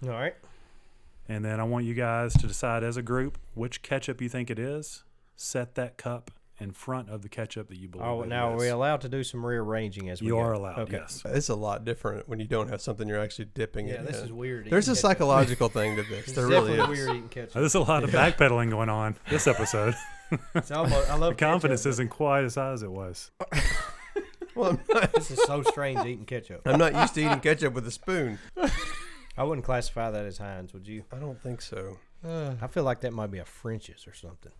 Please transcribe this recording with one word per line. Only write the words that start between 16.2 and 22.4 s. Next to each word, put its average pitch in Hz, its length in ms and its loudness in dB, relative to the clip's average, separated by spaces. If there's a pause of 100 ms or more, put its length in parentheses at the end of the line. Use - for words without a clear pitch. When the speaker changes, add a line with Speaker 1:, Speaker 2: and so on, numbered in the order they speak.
Speaker 1:
It's - 20 -8
Speaker 3:
There - 160 2
really 453 300 6
Speaker 1:
definitely - 160 4
Speaker 3:
is. - 140 -2
Speaker 1:
weird - 100 0
eating 117 120 -10
ketchup. 120 260 -10
Speaker 2:
Now, 123 60 2
there's 156 140 4
a 185 60 6
lot 147 240 4
of 123 80 2
Speaker 3:
Yeah. 156 180 6
Speaker 2:
backpedaling 120 380 6
going 110 180 2
on 107 300 0 (120)
this 151 180 2
episode. 113 520 4
<laughs> - 60 -12 (500)
Speaker 1:
It's - 160 -2
almost, 143 400 4
I 147 60 4
love 165 160 6
Speaker 2:
The 156 120 2
confidence 151 360 4
Speaker 1:
ketchup, 143 80 2
but - 20 -
Speaker 2:
isn't 120 180 0
quite 139 360 2